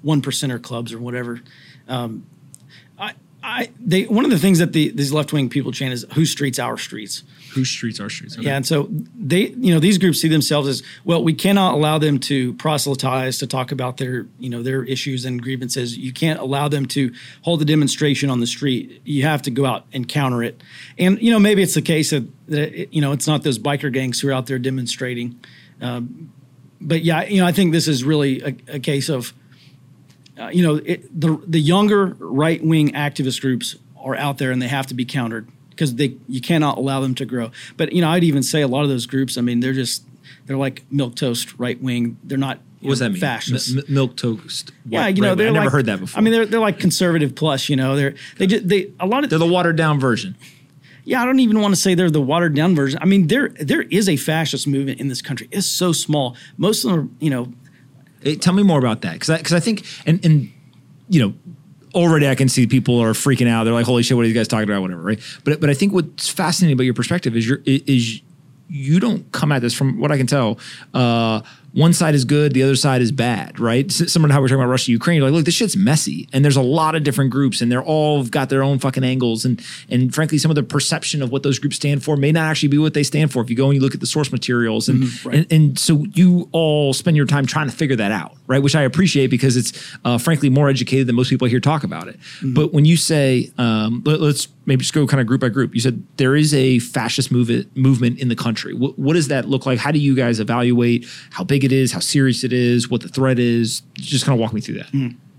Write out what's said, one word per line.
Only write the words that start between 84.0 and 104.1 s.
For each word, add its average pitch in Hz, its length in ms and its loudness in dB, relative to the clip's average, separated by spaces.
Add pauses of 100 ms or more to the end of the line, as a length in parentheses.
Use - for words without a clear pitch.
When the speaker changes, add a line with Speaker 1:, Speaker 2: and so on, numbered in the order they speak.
Speaker 2:
the - 60 -6
source 147 260 -2
materials. 117 560 -2
And, 127 160 2
Speaker 1:
Mm-hmm, 123 240 -6
right. 247 100 0
Speaker 2:
and, 160 140 0
and 151 260 4
so 151 260 2 (100)
you 180 380 4
all 151 420 0
spend 165 220 0
your 143 100 4
time 143 180 0
trying 147 240 -2
to 110 80 -10
figure 135 200 0
that 104 140 0
out, 92 260 -4 (100)
right? 135 160 2
Which 139 120 2
I 151 80 4
appreciate 139 440 2
because 127 320 2
it's, - 440 -6
uh, 120 140 0
frankly 147 320 0
more 139 220 4
educated 131 360 0
than 120 80 0
most 123 140 2
people 127 180 0
here 117 140 2
talk 143 240 0
about 87 240 -8
it. - 100 -18
Speaker 1:
Mm-hmm. - 360 -8
Speaker 2:
But 151 180 2
when 147 140 4
you 165 100 6
say, 139 640 2
um, 113 480 0
let, 151 160 2
let's 139 260 0 (160)
maybe 131 160 2
just - 140 -6
go 151 120 2
kinda 135 180 2
group 117 180 0
by 127 80 0
group. 120 240 -2
You 113 80 0
said 123 200 -2 (140)
there 131 200 2
is 151 180 2
a 131 240 4
fascist 120 520 -4
move-, 123 360 0 (100)
movement 127 420 2
in 127 100 -2
the 117 60 0
country. 110 400 -4
Wh-, 127 240 -4
what 143 140 0
does 160 160 2
that 131 180 -2
look 135 200 -2
like? 131 120 0
How 135 140 -2
do 156 60 2
you 139 180 4
guys 120 240 2
evaluate 120 640 2 (240)
how - 140 -8
big 139 220 2
it 127 60 4
is, 131 200 2
how - 80 -6
serious 131 440 2
it 120 80 -2
is, 123 380 2
what 120 100 -2
the - 80 -14
threat 131 300 0
is? 117 440 0 (120)
Just - 300 -4